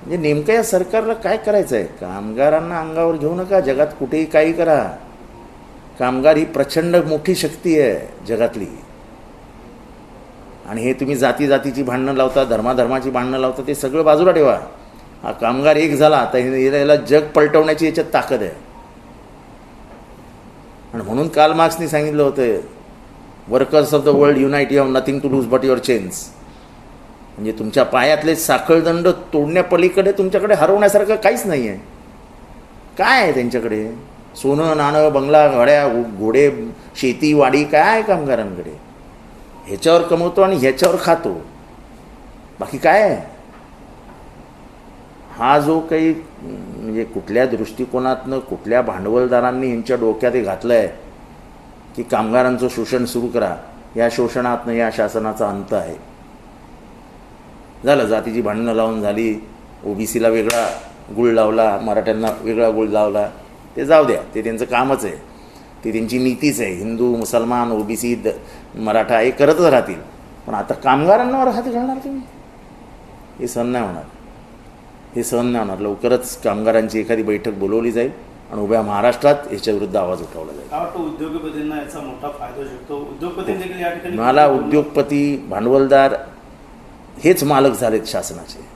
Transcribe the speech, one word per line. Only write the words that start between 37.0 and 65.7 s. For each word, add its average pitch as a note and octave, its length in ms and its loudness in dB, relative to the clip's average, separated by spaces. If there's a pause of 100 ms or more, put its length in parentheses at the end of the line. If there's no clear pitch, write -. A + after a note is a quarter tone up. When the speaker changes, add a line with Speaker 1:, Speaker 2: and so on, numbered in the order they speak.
Speaker 1:
वाडी, C#3+ 320 4
काय D3+ 160 2
आहे G#3+ 220 2
कामगारांकडे? A2 760 -4 (840)
ह्याच्यावर E3+ 360 2
कमवतो F3 380 0
आणि F#3+ 160 4
ह्याच्यावर E3+ 460 2
खातो, E3 320 0 (1300)
बाकी E3 180 -8
काय E3+ 240 4
आहे? D#3 340 -2 (2000)
हा C3 220 4
जो D#3 220 2
काही, D#3+ 340 0 (280)
म्हणजे A2 600 -8
कुठल्या A2 420 -2
दृष्टिकोनातनं, B2+ 920 -4
कुठल्या A#2 440 -2
भांडवलदारांनी B2 880 0
यांच्या A#2 260 -2
डोक्यात A2+ 360 0
हे B2 100 0
घातलं G2 320 -2
आहे G2 140 2 (1080)
की B2 60 -8
कामगारांचं A#2+ 640 0
शोषण A#2+ 360 -2
सुरू A#2+ 220 -4
करा, G#2+ 300 -2 (400)
या A#2 140 2
शोषणातनं B2 600 -2
या A#2 240 0
शासनाचा G#2+ 540 -2
अंत G2 220 -8
आहे. E2 440 -8 (1700)
झालं, C3+ 220 2
जातीची A2+ 360 -2
भांडणं A2 300 -2
लावून A2 280 0
झाली, G#2+ 460 -2 (380)
ओबीसीला G#2+ 440 -2
वेगळा A2+ 520 0 (360)
गुळ A#2+ 140 2
लावला, A2 520 2
मराठ्यांना A2 460 -2 (120)
वेगळा A2+ 300 0
गुळ A2 180 0
लावला, G#2 420 0 (460)
ते C#3 80 -4
जाऊ D3+ 200 6
द्या, A#2 180 0 (120)
ते G#2+ 80 -4
त्यांचं A2+ 220 -4
कामच B2 400 0
आहे, E2+ 120 -6 (680)